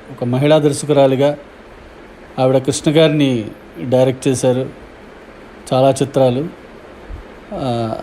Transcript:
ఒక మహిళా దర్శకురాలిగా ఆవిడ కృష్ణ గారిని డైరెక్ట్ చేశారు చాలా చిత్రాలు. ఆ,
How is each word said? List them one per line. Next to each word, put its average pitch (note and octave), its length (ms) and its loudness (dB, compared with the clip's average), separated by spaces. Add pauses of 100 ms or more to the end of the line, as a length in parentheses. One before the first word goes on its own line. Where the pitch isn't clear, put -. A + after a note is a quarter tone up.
(120)
ఒక C3 120 -10
మహిళా C3+ 340 2
దర్శకురాలిగా C#3+ 800 2 (1000)
ఆవిడ C3 180 2
కృష్ణ C#3 340 -2
గారిని C#3+ 540 2 (340)
డైరెక్ట్ C3 480 0
చేశారు B2+ 420 0 (1040)
చాలా C3 180 4
చిత్రాలు. C3 580 0 (1040)
ఆ, A#2+ 500 -6